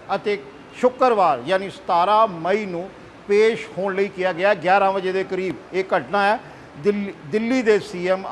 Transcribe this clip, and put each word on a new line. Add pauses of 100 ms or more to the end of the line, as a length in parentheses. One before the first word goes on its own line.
(140)
ਅਤੇ (420)
ਸ਼ੁੱਕਰਵਾਰ
ਯਾਨੀ
ਸਤਾਰਾਂ
ਮਈ
ਨੂੰ (380)
ਪੇਸ਼ (120)
ਹੋਣ
ਲਈ
ਕਿਹਾ
ਗਿਆ।
ਗਿਆਰਾਂ
ਵਜੇ
ਦੇ
ਕਰੀਬ (180)
ਇਹ (120)
ਘਟਨਾ
ਹੈ। (380)
ਦਿੱਲੀ, (140)
ਦਿੱਲੀ
ਦੇ
ਸੀ
ਐਮ